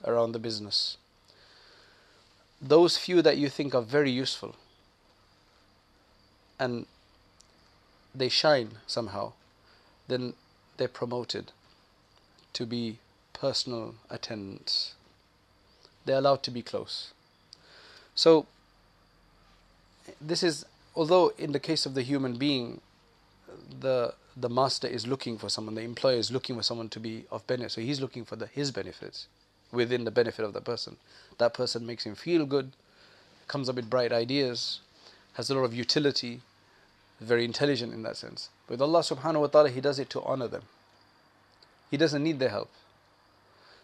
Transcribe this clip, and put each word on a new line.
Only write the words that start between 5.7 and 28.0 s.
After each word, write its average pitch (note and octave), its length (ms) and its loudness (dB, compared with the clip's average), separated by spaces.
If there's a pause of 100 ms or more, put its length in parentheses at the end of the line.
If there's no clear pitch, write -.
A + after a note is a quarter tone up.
and B2 280 -4 (1300)
they B2+ 160 0
shine C3 420 4 (160)
somehow, G#2+ 460 -4 (720)
then B2 260 -2 (440)
they're B2+ 100 0
promoted A#2+ 640 -6 (1000)
to B2+ 120 -6
be A#2 340 -4 (340)
personal A#2 640 -4 (140)
attendants. - 840 -8 (1120)
They're C3+ 120 2
allowed C#3 260 4
to C3+ 80 -6
be B2 100 -6
close. - 520 -8 (1040)
So D#3+ 300 8 (1700)
this D#3+ 240 -2
is, E3 220 2 (300)
although E3 420 6
in D3 160 -2
the C#3+ 60 0
case D#3 260 0
of C#3 80 -4
the C3 80 0
human C3+ 340 0
being, B2+ 460 -2 (960)
the, C3 340 0 (220)
the B2 140 -4
master B2+ 380 2
is A#2 200 -6
looking B2 300 -4
for G#2 120 -8
someone, A2 260 -4
the A2 60 -6
employer A#2+ 360 2
is A2 140 0
looking B2+ 260 -4
for G#2+ 60 -4
someone A2+ 260 -4
to A#2 100 -12
be A2+ 320 -10
of A2 160 -8
benefit, B2 240 -4
so A2+ 100 -6
he's C3+ 200 -4